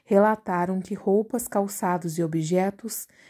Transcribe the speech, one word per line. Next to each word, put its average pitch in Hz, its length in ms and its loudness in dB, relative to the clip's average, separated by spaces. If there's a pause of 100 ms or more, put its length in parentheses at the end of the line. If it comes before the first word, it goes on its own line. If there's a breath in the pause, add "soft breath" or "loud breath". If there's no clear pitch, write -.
relataram 196 760 2
que 180 140 -8
roupas, 214 520 0
calçados 180 720 -2
e 170 40 2
objetos 180 840 -2 (240 soft breath)